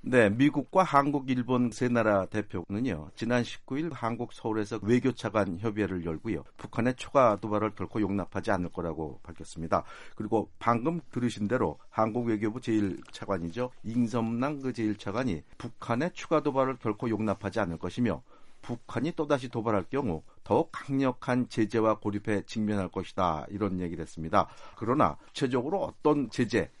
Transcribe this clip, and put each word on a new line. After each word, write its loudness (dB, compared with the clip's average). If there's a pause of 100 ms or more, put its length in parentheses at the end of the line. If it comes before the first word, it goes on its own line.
네, 6
미국과 4
한국, 4
일본 2
세 -2
나라 4
대표는요, -4
지난 2
십구 -6
일 -4
한국 -4
서울에서 -2
외교차 2
간 0
협의회를 -2
열고요. -4 (140)
북한의 -2
추가 4
도발을 0
결코 -6
용납하지 0
않을 0
거라고 -6
밝혔습니다. -4 (320)
그리고 0
방금 0
들으신 -2
대로 0 (100)
한국 0
외교부 0
제일 0 (100)
차관이죠. -4 (100)
임성남 0
그 -4
제일 0
차관이 -2 (160)
북한의 -2
추가 0
도발을 2
결코 -2
용납하지 0
않을 -2
것이며, -2 (400)
북한이 -4
또다시 0
도발할 0
경우 -2 (220)
더욱 2
강력한 0
제재와 2
고립에 -2
직면할 -2
것이다, 0
이런 -2
얘기를 -4
했습니다. 2 (280)
그러나 2
구체적으로 -2
어떤 2
제재 0 (100)